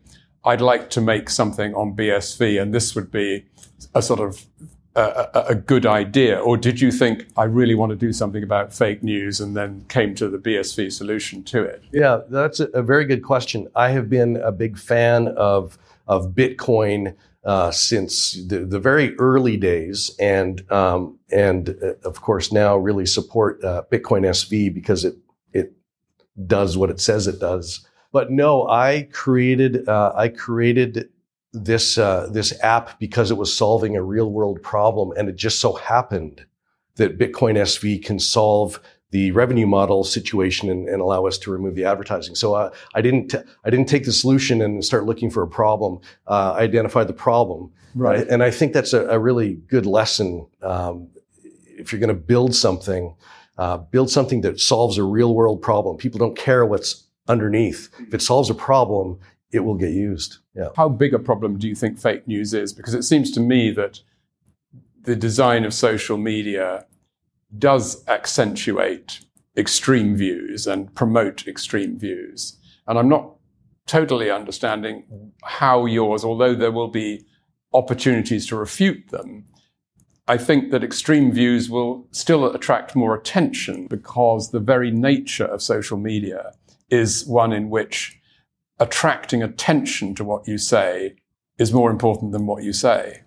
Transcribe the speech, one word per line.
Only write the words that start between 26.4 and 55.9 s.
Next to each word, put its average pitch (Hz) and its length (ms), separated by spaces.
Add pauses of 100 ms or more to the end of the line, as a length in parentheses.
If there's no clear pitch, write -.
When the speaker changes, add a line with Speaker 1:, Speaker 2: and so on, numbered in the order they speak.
Speaker 2:
does 98 300
what 95 140
it - 100
says 104 260
it 98 120
does. 90 480 (240)
But 123 200
no, 139 380
I 139 440
created, 127 760
uh, 104 280
I 110 120
created 117 840 (420)
this, 110 440
uh, 98 340
this 104 320
app 113 360
because 107 320
it 113 60
was 98 180
solving 107 420
a 92 60
real 107 280
world 101 320
problem, 104 540
and 104 120
it 92 80
just 107 240
so 110 140
happened 101 680 (520)
that 104 220
Bitcoin 110 380
S 101 220
V 104 200
can 104 200
solve 104 640 (300)
the 98 220
revenue 117 340
model 98 380
situation 98 640
and, 92 180
and 95 140
allow 92 240
us 92 140
to - 120
remove 95 240
the 92 100
advertising. 95 500
So, 107 200
uh, 101 160 (240)
I 110 60
didn't, 127 340 (300)
I 110 60
didn't 127 180
take 143 160
the 117 80
solution 131 480
and 104 240
start 107 220
looking 113 240
for 107 120
a 85 60
problem. 104 520 (260)
Uh, 98 320
I - 20
identified 110 480
the - 60
problem. 95 580 (220)
Speaker 1:
Right. 123 340
Speaker 2:
And 120 140
I 123 80
think 123 240
that's 131 180
a, 117 140
a 113 120
really 110 360 (120)
good 120 200
lesson. 98 600 (140)
Um, 90 480 (560)
if - 260
you're 104 100
gonna 107 120
build 120 420
something, 90 640 (400)
uh, 90 220
build 127 320
something 127 320
that - 180
solves 113 380
a 104 60
real 113 300
world 113 280
problem. 104 340